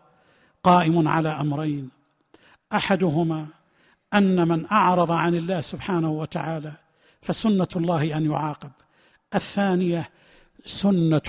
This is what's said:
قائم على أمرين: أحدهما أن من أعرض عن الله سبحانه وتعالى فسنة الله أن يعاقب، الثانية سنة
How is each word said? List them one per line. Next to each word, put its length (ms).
قائم 440
على 220
أمرين: 600
أحدهما 760
أن 340
من 240
أعرض 400
عن 240
الله 260
سبحانه 500
وتعالى 600
فسنة 540
الله 420
أن 80
يعاقب، 460
الثانية 760
سنة 640